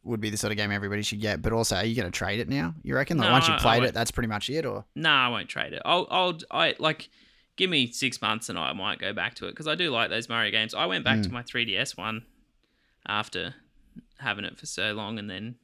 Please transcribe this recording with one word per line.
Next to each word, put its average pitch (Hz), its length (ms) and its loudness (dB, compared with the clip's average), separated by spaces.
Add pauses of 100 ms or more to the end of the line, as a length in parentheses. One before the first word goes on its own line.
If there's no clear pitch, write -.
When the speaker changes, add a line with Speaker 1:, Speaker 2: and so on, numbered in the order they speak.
Speaker 1:
would 113 160 -2
be 107 100 0
the 104 80 -2
sort 107 140 0
of 104 40 0
game 104 140 2
everybody 101 320 0
should 104 180 -2
get? 101 220 0
But 110 100 2
also, 113 240 2
are 92 80 2
you 113 120 2
gonna 90 160 -2
trade 101 280 -2
it - 80 -4
now, 156 360 -2
you 135 100 -2
reckon? 143 240 2
Like, 160 80 4
Speaker 2:
No, 175 60 6
Speaker 1:
once 165 160 8
you 160 60 6
Speaker 2:
I, - 20 2
I - 40 0
Speaker 1:
played 117 180 6
Speaker 2:
won't. 120 100 4
Speaker 1:
it, - 60 -2
that's 113 180 0
pretty 117 160 -2
much 104 200 -2
it, 151 160 -2
or? 104 200 -6 (100)
Speaker 2:
Nah, 147 320 4
I - 40 2
won't 107 180 -4
trade - 260 -4
it. - 100 -8
I'll, 175 280 4
I'll, 180 260 2 (140)
I, 156 260 2
like, 156 320 -2 (460)
give 185 120 2
me 135 220 4
six - 320 -2
months 107 260 0
and 87 80 -4
I 76 160 -2
might 95 280 -4
go 98 120 -4
back 101 240 -4
to 95 120 -8
it - 80 -10
'cause 156 100 -10
I 156 80 0
do 170 160 -2
like 117 180 0
those 113 200 -4
Mario 113 240 0
games. 110 220 0
I 139 120 0
went 180 180 -2
back 127 140 4
Speaker 1:
Mm. 107 60 2
Speaker 2:
to 90 80 -2
my 123 100 -8
three 120 220 -2
D 101 120 -2
S 127 200 -2
one 110 280 -6 (840)
after 95 480 -4 (640)
having 104 260 -4
it - 140 -8
for - 80 -16
so 107 260 -2
long 107 260 -6
and 104 100 -8
then 107 360 -10